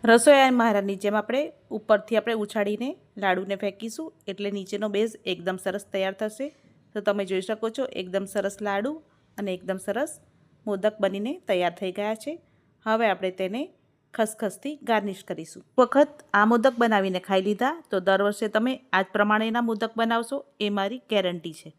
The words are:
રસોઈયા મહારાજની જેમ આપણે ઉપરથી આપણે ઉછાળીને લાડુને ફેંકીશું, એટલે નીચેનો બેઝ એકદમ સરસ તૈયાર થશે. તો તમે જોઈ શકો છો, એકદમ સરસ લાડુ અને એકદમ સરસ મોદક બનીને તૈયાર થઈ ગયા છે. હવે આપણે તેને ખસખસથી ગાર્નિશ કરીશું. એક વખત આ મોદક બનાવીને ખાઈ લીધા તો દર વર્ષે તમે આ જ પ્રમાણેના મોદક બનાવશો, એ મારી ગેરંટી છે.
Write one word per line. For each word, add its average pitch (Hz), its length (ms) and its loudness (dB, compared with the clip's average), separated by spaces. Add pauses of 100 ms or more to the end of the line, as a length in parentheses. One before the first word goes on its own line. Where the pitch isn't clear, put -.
રસોઈયા 254 560 8
મહારાજની 202 440 2
જેમ 208 180 0
આપણે 247 200 -2 (360)
ઉપરથી 214 420 2
આપણે 226 240 -2
ઉછાળીને 208 460 -4 (340)
લાડુને 190 400 0
ફેંકીશું, 220 440 -8 (200)
એટલે 202 300 -6
નીચેનો 202 380 -6
બેઝ 220 220 0 (160)
એકદમ 175 320 -4
સરસ 202 280 -4
તૈયાર 190 280 -2
થશે. 214 260 -6 (460)
તો 208 80 -6
તમે 202 300 0
જોઈ 185 180 -2
શકો 220 260 -4
છો, 269 80 -4 (180)
એકદમ 190 320 -6
સરસ 196 220 -4 (120)
લાડુ 214 280 -4 (420)
અને 202 200 -6
એકદમ 185 280 -8
સરસ 202 260 -4 (540)
મોદક 208 380 -2
બનીને 202 300 -2 (140)
તૈયાર 180 340 0
થઈ 185 180 -4
ગયા 214 240 -4
છે. 294 100 -8 (520)
હવે 220 260 2
આપણે 185 280 -2
તેને 196 220 -4 (520)
ખસખસથી 220 600 -4 (140)
ગાર્નિશ 202 380 -2
કરીશું. 165 360 -12
એક - 180 0
વખત 285 420 4 (160)
આ 214 120 8
મોદક 240 300 4
બનાવીને 196 460 2
ખાઈ 190 200 2
લીધા 247 280 0 (140)
તો 196 80 -2 (100)
દર 196 200 4
વર્ષે 214 280 -2
તમે 240 180 0 (240)
આ 190 60 2
જ - 120 -4
પ્રમાણેના 220 540 2
મોદક 220 300 -4
બનાવશો, 233 380 0 (280)
એ - 40 0
મારી 202 320 -2 (100)
ગેરંટી 175 480 -2
છે. 160 200 -20